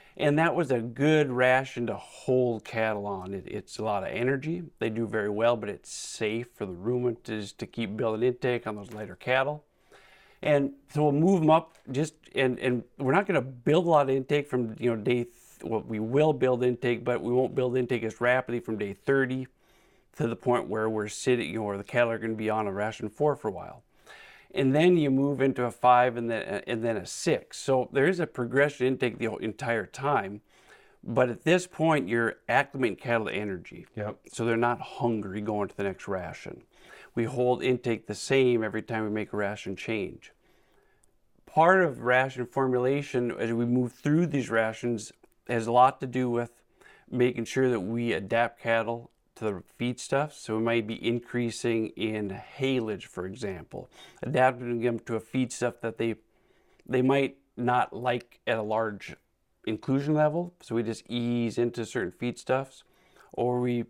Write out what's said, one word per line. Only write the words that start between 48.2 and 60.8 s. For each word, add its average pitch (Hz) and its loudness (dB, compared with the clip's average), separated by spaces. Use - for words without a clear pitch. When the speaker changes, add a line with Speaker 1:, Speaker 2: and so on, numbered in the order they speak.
Speaker 1:
cattle 117 -2
to - -12
the 101 -4
feed 120 -2
stuff. 147 -2
So - -4
we 110 0
might 117 2
be 110 -4
increasing 117 -2
in 107 -4
haylage, 113 -4
for 90 -8
example, 135 -10
adapting 123 0
them 117 0
to 117 -6
a 110 -2
feed 127 -4
stuff - -4
that 113 -6
they, 113 -2
they 127 0
might 135 2
not 123 0
like 123 -6
at 117 2
a 110 -2
large 107 -4
inclusion 139 0
level. 151 0
So - -6
we 117 2